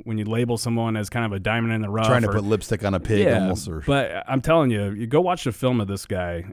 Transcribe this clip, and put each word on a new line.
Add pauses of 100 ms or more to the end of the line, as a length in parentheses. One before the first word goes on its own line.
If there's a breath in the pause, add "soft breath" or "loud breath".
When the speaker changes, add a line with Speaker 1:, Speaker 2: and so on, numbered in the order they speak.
Speaker 1:
when
you
label
someone
as
kind
of
a
diamond
in
the
rough
Speaker 2:
trying
to
Speaker 1:
or
Speaker 2:
put
lipstick
on
a
pig
Speaker 1:
Yeah,
Speaker 2:
almost.
Or
Speaker 1:
but
I'm
telling
you,
you
go
watch
the
film
of
this
guy,